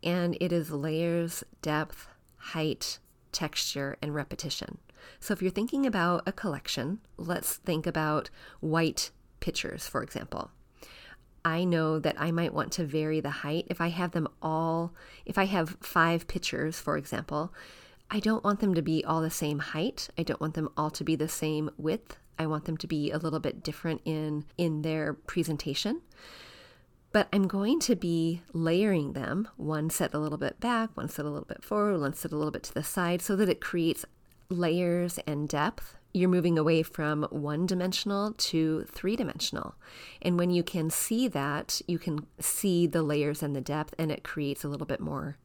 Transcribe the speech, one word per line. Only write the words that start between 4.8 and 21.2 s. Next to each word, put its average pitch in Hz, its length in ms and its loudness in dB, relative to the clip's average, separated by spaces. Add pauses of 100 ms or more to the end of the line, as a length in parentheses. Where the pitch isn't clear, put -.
So - 140 -2
if 185 80 -2
you're 180 100 2
thinking 247 340 0
about 180 400 2
a 190 60 0
collection, 151 680 -4 (180)
let's - 380 -2
think 160 300 -2
about 156 440 0 (300)
white 160 520 2 (280)
pictures, - 480 -4
for - 160 -4
example. - 480 -8 (920)
I 165 200 2
know 160 360 2
that - 200 0
I 165 120 0
might 170 220 0
want - 200 -2
to 175 100 -4
vary 156 360 0
the 151 100 -4
height. 147 400 -4
If 170 120 -4
I 165 60 2
have 170 240 -2
them 160 160 0 (140)
all, 165 520 0 (320)
if 190 120 -2
I 196 80 4
have 180 340 0
five 165 480 4
pictures, - 520 -4
for 151 180 -2
example, 151 560 -4 (580)
I 214 80 0
don't 214 240 2
want 202 160 2
them 196 140 4
to 165 80 4
be 160 240 2
all 160 160 0
the 156 80 0
same 151 300 -2
height. - 580 -4
I 170 60 0
don't - 180 -2
want 156 140 -2
them 160 200 -2
all 151 160 0
to - 120 -6
be 160 120 2
the 151 140 -2